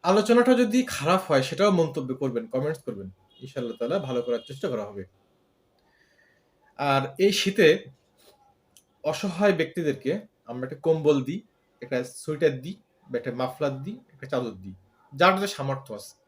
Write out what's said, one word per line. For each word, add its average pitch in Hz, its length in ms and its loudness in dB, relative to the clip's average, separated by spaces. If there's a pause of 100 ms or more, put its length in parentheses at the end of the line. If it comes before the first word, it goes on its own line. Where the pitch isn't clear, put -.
আলোচনাটা 233 500 4
যদি 247 340 2
খারাপ 170 400 0
হয়, 139 140 4
সেটাও 196 300 2
মন্তব্য 147 440 0
করবেন, 117 320 -4
কমেন্টস 147 360 -4
করবেন, 98 260 -10 (300)
ইনশাআল্লাহ 123 380 -10
তাআলা 139 220 -2
ভালো 127 220 -4
করার 120 260 -2
চেষ্টা 139 220 -8
করা 110 160 -6
হবে। 101 180 -12 (1700)
আর 139 240 2 (160)
এই 202 140 4
শীতে 190 540 4 (1160)
অসহায় 180 500 2
ব্যক্তিদেরকে 160 680 -2 (260)
আমরা 127 220 -8
একটা 143 160 -12
কম্বল 151 400 4
দিই, 160 180 -6 (400)
একটা 127 220 -4
সোয়েটার 143 580 -2
দিই, 170 200 -12 (300)
বা 123 60 -4
একটা 123 140 -4
মাফলার 135 520 -4
দিই, 220 160 -12 (140)
একটা - 140 -18
চাদর 123 240 -4
দিই, 95 220 -14 (420)
যার 190 240 4
যা 202 80 -2
সামর্থ্য 135 460 -8
আছে। - 220 -16 (120)